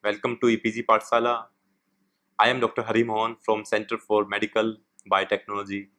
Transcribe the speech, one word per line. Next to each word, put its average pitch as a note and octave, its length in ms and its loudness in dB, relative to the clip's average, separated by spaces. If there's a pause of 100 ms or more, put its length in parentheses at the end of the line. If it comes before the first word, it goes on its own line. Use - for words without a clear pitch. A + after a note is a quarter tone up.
welcome A#2 380 -2
to A#2+ 80 4
E A2+ 80 4
P A2+ 140 -2
G A#2 100 -8
Pathshala. A#2 640 2 (960)
I A2 100 6
am C3 100 0
Doctor A#2 220 -2
Hari A2+ 220 0
Mohan A2+ 360 -2
from G#2+ 240 -2
Center G#2+ 360 -4
for G#2 260 0
Medical G#2+ 520 -2 (300)
Biotechnology G2 920 -2